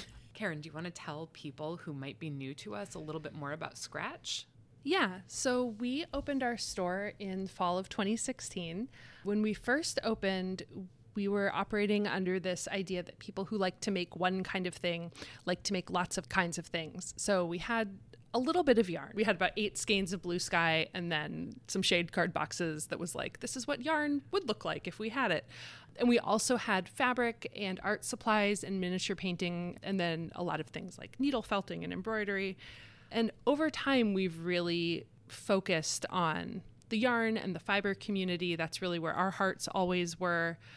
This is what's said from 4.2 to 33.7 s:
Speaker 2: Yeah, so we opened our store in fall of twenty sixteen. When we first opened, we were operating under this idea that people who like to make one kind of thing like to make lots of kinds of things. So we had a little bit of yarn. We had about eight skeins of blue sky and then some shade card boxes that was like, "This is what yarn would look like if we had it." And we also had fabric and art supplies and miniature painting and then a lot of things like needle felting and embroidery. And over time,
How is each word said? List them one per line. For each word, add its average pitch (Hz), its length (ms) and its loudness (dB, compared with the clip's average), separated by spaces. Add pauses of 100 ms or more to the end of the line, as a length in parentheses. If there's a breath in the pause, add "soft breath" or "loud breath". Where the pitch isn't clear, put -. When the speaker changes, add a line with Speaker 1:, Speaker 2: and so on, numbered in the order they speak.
Speaker 2:
Yeah, 269 420 2
so 247 540 0
we 254 340 -2
opened 277 300 0
our 240 140 0
store 190 640 -2
in 190 280 -4
fall 180 300 0
of 190 120 -4
twenty 208 260 0
sixteen. 196 720 -4 (360 loud breath)
When 208 180 2
we 214 120 4
first - 500 0
opened, 190 600 0 (520)
we 202 120 0
were 196 260 2
operating 208 540 2
under 185 320 0
this 180 300 -2
idea 185 340 -2
that - 160 -14
people 196 260 -6
who 220 120 -2
like 185 240 2
to 214 100 0
make 180 240 -2
one 185 280 2
kind 185 240 -2
of 170 80 -4
thing 170 360 -2 (340 loud breath)
like 180 180 0
to - 100 0
make 180 160 0
lots 175 280 0
of 180 120 -4
kinds 170 280 2
of 165 100 -8
things. 165 500 -6
So 185 280 4
we 170 120 -2
had 208 400 -2 (360)
a 233 60 4
little 320 240 4
bit 254 140 -2
of 196 120 6
yarn. 147 260 -6
We 208 80 2
had 208 120 4
about 180 220 2
eight 214 200 0
skeins 196 360 2
of 180 80 -4
blue 175 180 -2
sky 165 540 4
and 175 180 -4
then 156 440 -4 (120)
some 196 140 0
shade 175 300 4
card 175 200 2
boxes 160 560 -2
that - 120 -4
was - 160 -4
like, - 260 -6
"This 240 160 -6
is 233 100 -6
what 269 140 -2
yarn 294 400 2 (100)
would 381 160 2
look 208 160 -2
like 160 240 -2
if - 120 -6
we 220 100 -2
had 233 220 2
it." 156 140 2 (520 loud breath)
And 240 100 4
we 240 100 8
also 226 380 4
had 196 320 2
fabric 240 640 2
and 190 300 -4
art 208 220 0
supplies 208 580 4
and 190 160 -2
miniature 185 380 0
painting 175 640 -2
and 196 160 0
then 165 340 0
a - 100 -4
lot 156 180 0
of - 60 -10
things - 300 -10
like - 220 -10
needle 269 220 2
felting 190 420 -2
and 170 80 -4
embroidery. 196 680 -2 (540 loud breath)
And 226 200 2 (140)
over 294 240 4
time, 247 440 4